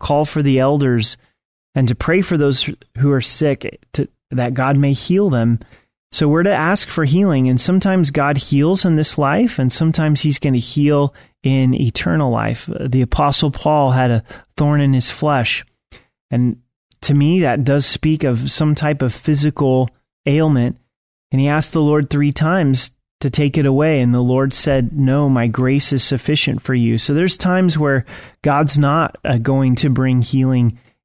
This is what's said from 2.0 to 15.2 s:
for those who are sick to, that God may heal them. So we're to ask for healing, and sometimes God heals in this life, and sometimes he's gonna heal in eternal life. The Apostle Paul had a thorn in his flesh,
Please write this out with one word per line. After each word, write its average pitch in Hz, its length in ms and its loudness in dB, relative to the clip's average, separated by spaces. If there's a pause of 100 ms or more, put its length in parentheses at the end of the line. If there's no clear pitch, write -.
for 175 160 -2
those 139 320 0 (280)
who 143 160 2
are 131 80 0
sick - 580 -4 (140)
to, - 160 -4 (220)
that 123 220 -2
God 135 220 0
may 139 160 2
heal 185 380 0
them. 117 300 2 (520)
So 151 160 0
we're 160 160 2
to 202 100 2
ask 170 360 -2
for 160 160 -2
healing, 143 420 2
and 127 140 2
sometimes 185 500 0
God 143 240 0
heals 147 480 0
in 165 140 2
this 156 200 -2
life, 160 400 0
and 127 140 0
sometimes 156 480 0
he's 147 200 -2
gonna 135 180 0
heal 143 580 0 (280)
in 131 300 2
eternal 143 560 0
life. 113 480 -4
The 127 260 0
Apostle 143 480 0
Paul 147 400 0
had 127 200 2
a 113 120 0 (340)
thorn 147 240 2
in 139 100 2
his 127 180 0
flesh, 139 540 -2 (680)